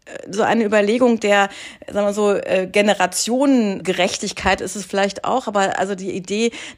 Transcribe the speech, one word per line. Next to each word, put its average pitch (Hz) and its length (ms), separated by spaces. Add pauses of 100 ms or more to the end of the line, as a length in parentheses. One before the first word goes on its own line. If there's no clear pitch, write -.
äh, - 260
so 196 120
eine 220 220
Überlegung 220 560
der, 202 280 (420)
sagen 202 160
wir 202 60
so, 208 200
äh, 185 380
Generationengerechtigkeit 202 1900
ist - 140
es 202 100
vielleicht 202 400
auch. - 220
Aber 202 320
also 196 160
die 190 160
Idee, 208 400 (280)